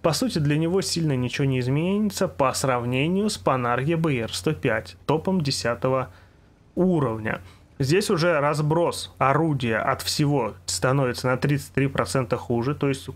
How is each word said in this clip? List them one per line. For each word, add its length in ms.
По 120
сути, 260
для 180
него 240
сильно 340
ничего 300
не 140
изменится 680
по 260
сравнению 760
с 80
Панар 440
Е 160
Б 200
Р 160
сто 200
пять, 420
топом 360
десятого 680
уровня. 680
Здесь 320
уже 280
разброс 800
орудия 600
от 260
всего 500
становится 580
на 120
тридцать 360
три 140
процента 500
хуже, 380
то 120
есть 280